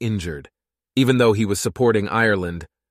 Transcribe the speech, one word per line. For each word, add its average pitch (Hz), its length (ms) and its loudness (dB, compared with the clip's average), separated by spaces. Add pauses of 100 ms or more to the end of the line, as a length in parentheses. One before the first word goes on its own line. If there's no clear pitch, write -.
injured. 87 480 -8 (480)
Even 127 200 2
though 117 140 4
he 107 140 0
was 101 160 -2
supporting 110 480 0
Ireland, 95 580 -2 (240)